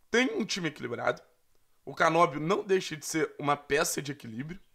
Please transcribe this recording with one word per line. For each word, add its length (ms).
tem 240
um 100
time 240
equilibrado. 520
O 100
Canóbio 460
não 240
deixa 320
de 80
ser 340
uma 180
peça 440
de 100
equilíbrio. 480